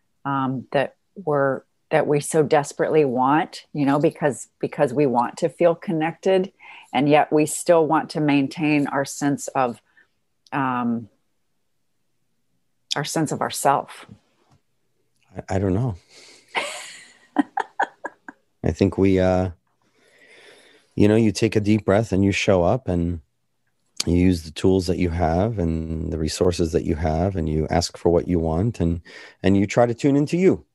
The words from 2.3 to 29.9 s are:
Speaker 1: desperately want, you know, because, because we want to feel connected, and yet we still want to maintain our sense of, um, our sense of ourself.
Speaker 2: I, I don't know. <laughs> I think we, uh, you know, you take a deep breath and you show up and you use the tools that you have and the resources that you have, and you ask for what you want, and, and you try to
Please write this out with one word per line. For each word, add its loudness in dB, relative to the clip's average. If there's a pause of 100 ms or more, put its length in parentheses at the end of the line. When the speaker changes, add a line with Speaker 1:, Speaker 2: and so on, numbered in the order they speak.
Speaker 1:
desperately 2
want, 0
you 0
know, 2
because, -2 (120)
because -2
we 2
want -2
to -2
feel 2
connected, -2 (400)
and 0
yet 4
we 2
still 2
want 0
to -4
maintain 0
our -2
sense -4
of, -2 (720)
um, -2 (1900)
our -2
sense -4
of -4
ourself. -2 (1300)
Speaker 2:
I, -6
I 0
don't 0
know. -2 (600)
<laughs> -8 (1200)
I 0
think 0
we, 2
uh, 2 (1500)
you 4
know, 4
you 4
take 0
a 0
deep 2
breath 2
and 2
you 4
show 2
up 0
and -2 (840)
you 2
use 4
the -16
tools 0
that -2
you 0
have 0
and -4
the -6
resources 0
that 0
you -2
have, -2
and -4
you -2
ask -4
for 0
what 2
you 0
want, -2
and, 0 (420)
and 4
you 2
try 4
to 0